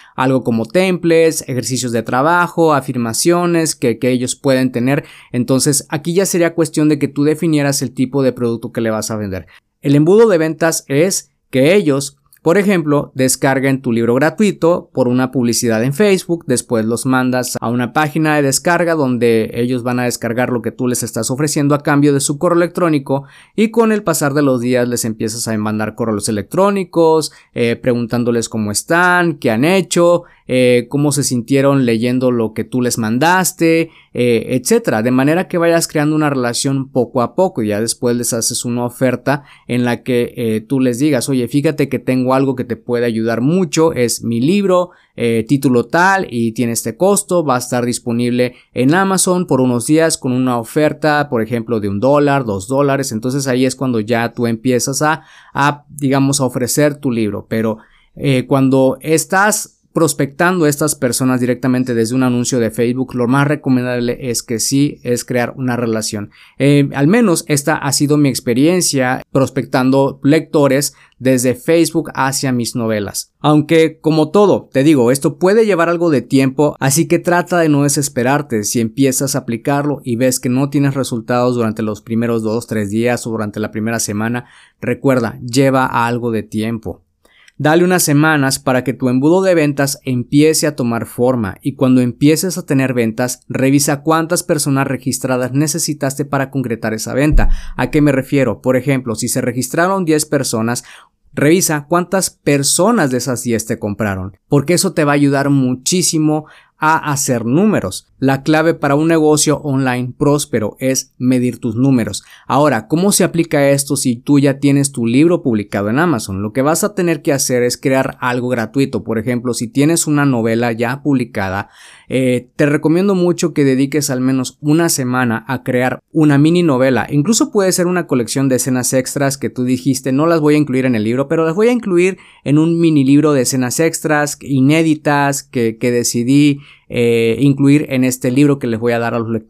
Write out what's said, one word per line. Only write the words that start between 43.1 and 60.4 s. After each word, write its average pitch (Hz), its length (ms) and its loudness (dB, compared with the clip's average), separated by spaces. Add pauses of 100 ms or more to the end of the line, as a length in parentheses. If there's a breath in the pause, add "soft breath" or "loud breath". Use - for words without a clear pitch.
mucho, 160 520 0
es 120 320 -2
mi 117 160 -2
libro, 180 500 2 (240 soft breath)
eh, 113 320 0
título 131 400 2
tal 185 420 2
y 113 220 -2
tiene 117 220 -2
este 110 240 -6
costo, 180 480 0
va 131 120 0
a - 20 0
estar 123 260 -4
disponible 120 680 -2 (180 loud breath)
en 127 220 2
Amazon 185 520 0
por 131 140 2
unos 123 260 0
días 156 320 2
con 127 140 -4
una 127 260 0
oferta, 147 720 -2
por 123 140 -2
ejemplo, 113 360 -4
de 101 100 -4
un 101 120 -4
dólar, 139 440 2
dos 98 220 -4
dólares". 135 460 -2
Entonces 131 340 -4
ahí 127 200 0
es 127 100 -4
cuando 127 240 -2
ya 113 320 -2
tú 117 160 -4
empiezas 123 520 -2
a, 151 220 -2 (320 loud breath)
a, 143 340 -2
digamos, 139 520 0
a 131 40 0
ofrecer 135 520 0
tu 143 160 -4
libro. 104 360 -4
Pero, 113 300 -2 (380 loud breath)
eh, 135 320 0
cuando 135 520 2
estás 190 760 0 (160)
prospectando 160 760 0